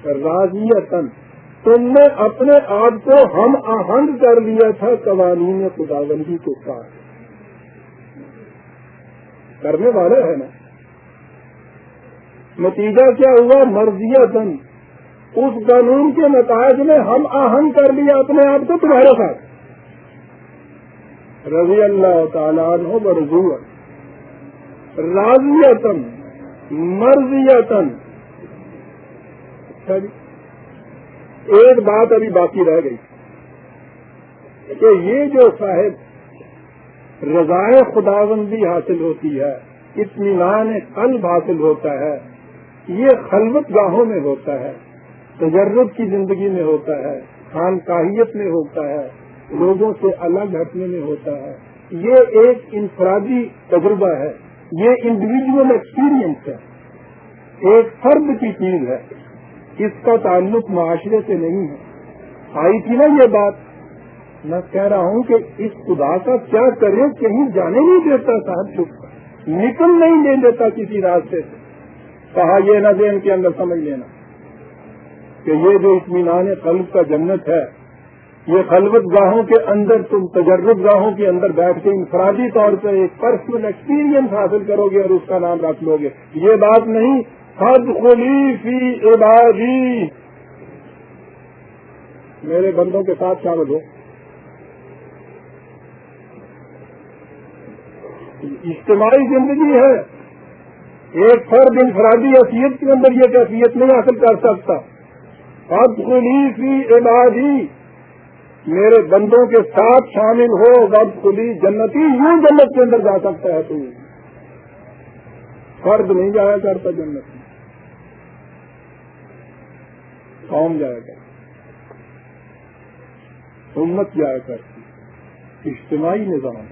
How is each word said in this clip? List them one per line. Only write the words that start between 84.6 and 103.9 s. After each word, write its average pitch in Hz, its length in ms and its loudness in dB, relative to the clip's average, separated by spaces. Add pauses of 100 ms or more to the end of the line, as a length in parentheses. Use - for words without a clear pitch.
کرو 202 220 -2
گے 196 140 0
اور 190 80 -4
اس 180 160 0
کا 190 120 -4
نام 175 220 -4
رکھ 156 240 -6
لو 156 160 0
گے، 147 80 -6 (260)
یہ 185 220 2
بات 214 300 2
نہیں۔ 226 360 -2 (360)
فادخلی 247 1040 2
فی 247 460 -2
عبادی، 233 1000 2 (2250)
میرے 180 300 -2
بندوں 180 300 -2
کے 185 160 -4
ساتھ 185 240 -4
شامل 165 260 -4
ہو۔ 147 100 -4 (4000)
اجتماعی 214 640 0
زندگی 277 480 0
ہے، 254 400 0 (960)
ایک 226 360 2
فرد 247 340 4
انفرادی 220 460 2
حیثیت 262 520 2
کے 269 120 0
اندر 262 200 4
یہ 247 200 4
کیفیت 233 440 2
نہیں 262 200 4